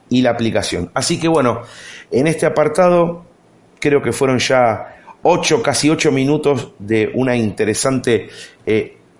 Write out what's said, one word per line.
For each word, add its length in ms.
y 120
la 100
aplicación. 640
Así 260
que 80
bueno, 340
en 160
este 180
apartado 800
creo 240
que 80
fueron 260
ya 580
ocho, 400
casi 260
ocho 220
minutos 640
de 380
una 200
interesante... 960
Eh, 320